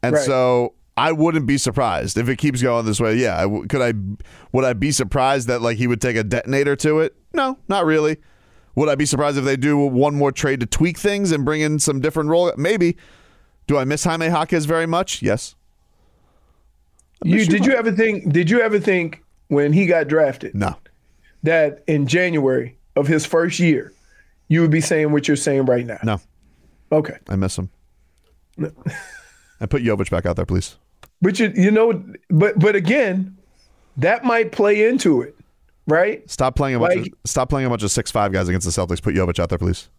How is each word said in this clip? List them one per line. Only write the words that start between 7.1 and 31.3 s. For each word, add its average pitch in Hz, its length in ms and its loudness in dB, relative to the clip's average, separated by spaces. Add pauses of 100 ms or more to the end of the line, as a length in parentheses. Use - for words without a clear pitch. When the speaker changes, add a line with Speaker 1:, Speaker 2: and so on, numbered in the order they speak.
Speaker 1:
No, 269 240 -2 (120)
not 190 180 0
really. 156 320 0 (580)
Would 147 140 2
I 143 40 2
be 143 120 -2
surprised 143 320 0
if 135 60 -4
they 135 120 0
do 143 220 0
one 143 360 2
more 143 160 0
trade 135 300 -2
to 120 60 -4
tweak 165 320 -2
things 202 340 -2
and 147 120 0
bring 151 180 -2
in 151 160 -2
some 139 220 -2
different 151 280 -2
role? 170 300 2
Maybe. 175 380 0 (720)
Do 143 120 2
I 131 60 0
miss 143 200 -4
Jaime 165 220 -2
Jaquez 160 400 0
very 165 200 0
much? 170 360 -4
Yes. 104 320 -4 (1700)
I - 40 0
Speaker 2:
You, 175 80 4
Speaker 1:
miss 214 100 2
you, 160 60 2
Speaker 2:
did 190 140 2
you 269 60 4
Speaker 1:
Mike. 254 60 2
Speaker 2:
ever 226 140 0
think, 202 400 0
did 165 180 2
you 240 100 4
ever 214 180 0
think 185 440 -2 (260)
when 147 240 2
he 185 140 4
got 165 220 2
drafted 147 460 0
Speaker 1:
No. 101 220 -4 (680)
Speaker 2:
that 156 440 2
in 147 200 0
January 135 680 0 (200)
of 143 100 0
his 156 200 0
first 175 320 0
year, 165 340 2 (560)
you 160 120 4
would 165 100 4
be 160 100 2
saying 156 320 0
what 147 160 0
you're 151 80 2
saying 135 300 0
right 123 200 0
now? 113 180 -12
Speaker 1:
No. 107 160 -2 (720)
Speaker 2:
Okay. 156 240 -2 (120)
Speaker 1:
I 98 80 -4
miss 95 220 -2
him. 92 120 -8 (920)
Speaker 2:
No. 151 100 -6 (880)
Speaker 1:
And - 100 -6
put - 140 -2
Jovic 104 280 -2
back 85 160 -2
out 87 100 -2
there, 87 100 -4
please. - 300 -4 (440)
Speaker 2:
But 190 180 0